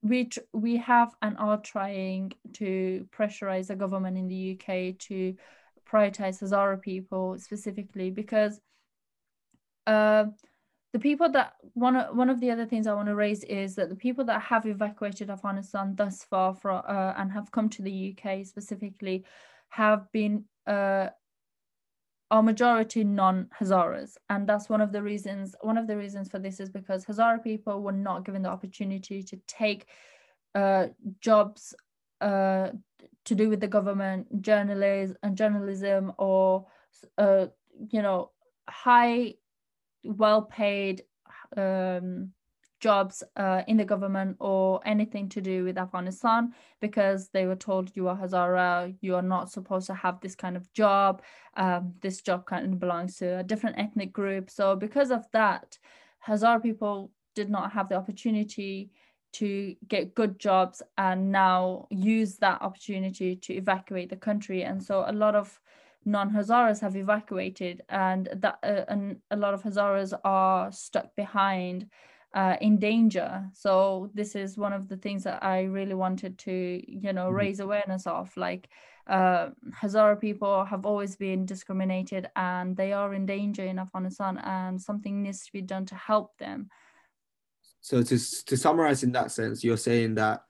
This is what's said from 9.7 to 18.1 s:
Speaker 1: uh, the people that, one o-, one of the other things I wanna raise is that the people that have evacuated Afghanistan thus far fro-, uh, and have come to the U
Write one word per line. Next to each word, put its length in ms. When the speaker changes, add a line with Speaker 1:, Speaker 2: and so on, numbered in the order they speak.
Speaker 1:
uh, 380
the 80
people 300
that, 240
one 220
o-, 180
one 180
of 80
the 100
other 160
things 220
I 80
wanna 180
raise 300
is 320
that 140
the 60
people 300
that 160
have 240
evacuated 640
Afghanistan 680
thus 280
far 320
fro-, 220
uh, 380
and 160
have 200
come 180
to 140
the 80
U 240